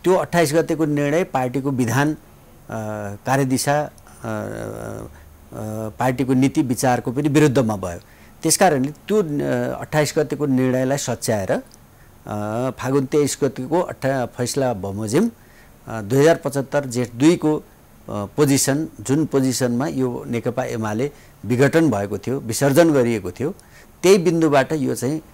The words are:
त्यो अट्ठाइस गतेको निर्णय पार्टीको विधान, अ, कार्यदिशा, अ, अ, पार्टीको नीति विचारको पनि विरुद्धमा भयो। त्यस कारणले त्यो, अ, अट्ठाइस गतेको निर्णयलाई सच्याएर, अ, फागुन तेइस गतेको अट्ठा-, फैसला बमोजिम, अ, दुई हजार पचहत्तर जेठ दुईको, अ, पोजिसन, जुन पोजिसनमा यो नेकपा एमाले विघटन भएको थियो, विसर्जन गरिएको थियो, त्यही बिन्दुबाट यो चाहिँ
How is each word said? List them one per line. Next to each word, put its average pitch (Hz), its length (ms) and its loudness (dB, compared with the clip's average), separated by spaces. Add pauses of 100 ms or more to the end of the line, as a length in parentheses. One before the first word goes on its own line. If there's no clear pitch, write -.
त्यो 185 100 4
अट्ठाइस 165 400 2
गतेको 160 320 2
निर्णय 147 380 0
पार्टीको 135 480 -2
विधान, 131 420 0
अ, 151 40 -8 (1080)
कार्यदिशा, 135 540 0
अ, - 20 0
अ, 147 80 -6 (2000)
पार्टीको 127 340 0
नीति 131 280 2
विचारको 123 500 0
पनि 147 180 -2
विरुद्धमा 135 460 4
भयो। 90 240 -8 (420)
त्यस 160 160 0
कारणले 147 340 2
त्यो, 208 320 -2
अ, 139 580 -2
अट्ठाइस 147 360 0
गतेको 147 280 0
निर्णयलाई 131 520 2
सच्याएर, 110 540 -2
अ, 208 100 0 (1160)
फागुन 131 260 0
तेइस 147 380 0
गतेको 131 360 -2
अट्ठा-, 135 460 -2
फैसला 127 480 -2
बमोजिम, 104 580 -2 (560)
अ, 113 140 -8
दुई 110 180 0
हजार 156 160 8
पचहत्तर 139 500 -4
जेठ 120 280 -4
दुईको, 151 440 4
अ, 147 40 -8 (480)
पोजिसन, 131 800 0 (140)
जुन 139 240 0
पोजिसनमा 131 640 0
यो 131 400 -4
नेकपा 117 360 -4
एमाले 117 480 -4 (340)
विघटन 135 460 4
भएको 101 260 -2
थियो, 123 220 -6
विसर्जन 139 540 4
गरिएको 117 380 2
थियो, 139 240 -6 (480)
त्यही 190 140 8
बिन्दुबाट 160 560 2
यो 131 220 -2
चाहिँ 143 260 -4 (120)